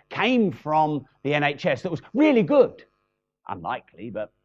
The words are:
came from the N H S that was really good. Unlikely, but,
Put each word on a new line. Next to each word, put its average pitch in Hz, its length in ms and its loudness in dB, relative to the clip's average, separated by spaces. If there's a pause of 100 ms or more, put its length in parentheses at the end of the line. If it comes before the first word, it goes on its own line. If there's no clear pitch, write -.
came 220 420 0
from 151 540 -2 (200)
the 143 100 -2
N 147 80 0
H 147 240 -2
S 143 160 -2
that 180 80 -6
was 156 100 -6 (140)
really 262 280 4
good. 240 420 2 (640)
Unlikely, 95 600 -10
but, 107 240 -10 (120)